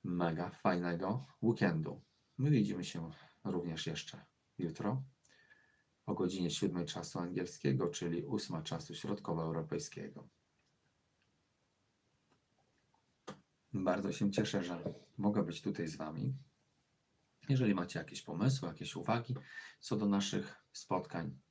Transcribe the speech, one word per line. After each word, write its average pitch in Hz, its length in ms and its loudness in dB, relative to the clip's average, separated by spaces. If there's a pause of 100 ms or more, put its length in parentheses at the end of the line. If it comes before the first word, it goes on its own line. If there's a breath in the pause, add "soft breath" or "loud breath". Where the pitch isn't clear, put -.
Mega 85 460 0
fajnego 90 760 2 (160)
weekendu. 87 600 2 (360)
My 143 120 4
widzimy 101 340 4
się 82 260 -6 (340 loud breath)
również 85 420 -2
jeszcze - 380 -6 (340)
jutro 101 440 -2 (1040 soft breath)
o - 80 0
godzinie 90 360 2
siódmej 87 360 0
czasu 85 320 -6
angielskiego, 90 720 0
czyli 85 360 -2
ósma 87 380 -2
czasu 82 320 -6
środkowoeuropejskiego. - 1300 -4 (3500)
Bardzo 95 400 2
się 101 180 2
cieszę, 104 340 2
że 85 300 -4 (240)
mogę 104 240 4
być - 200 -4
tutaj 85 260 -2
z 76 80 -6
Wami. 80 400 -2 (1120)
Jeżeli 127 260 6
macie 87 240 -2
jakieś - 240 -8
pomysły, 101 460 2
jakieś - 280 -8
uwagi 117 380 0 (460 loud breath)
co - 160 0
do 104 100 2
naszych 98 680 2
spotkań 92 680 -4 (120)